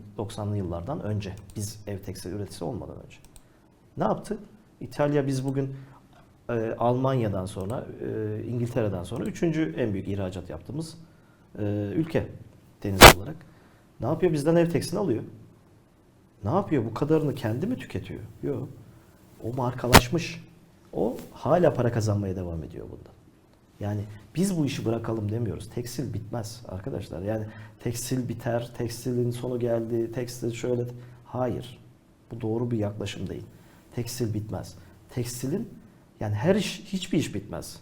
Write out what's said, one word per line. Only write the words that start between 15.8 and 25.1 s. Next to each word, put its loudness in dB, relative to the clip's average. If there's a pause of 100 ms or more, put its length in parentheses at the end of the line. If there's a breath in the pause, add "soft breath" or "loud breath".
Ne 0
yapıyor? 2
Bu -4
kadarını 2
kendi -2
mi -2
tüketiyor? -8 (240)
Yok. -2 (760 loud breath)
O -4
markalaşmış. 6 (500)
O 0 (140)
hala 6
para 4
kazanmaya 2
devam -4
ediyor -10
bundan. -14 (680)
Yani -2 (340 loud breath)
biz 2
bu 4
işi -2
bırakalım 0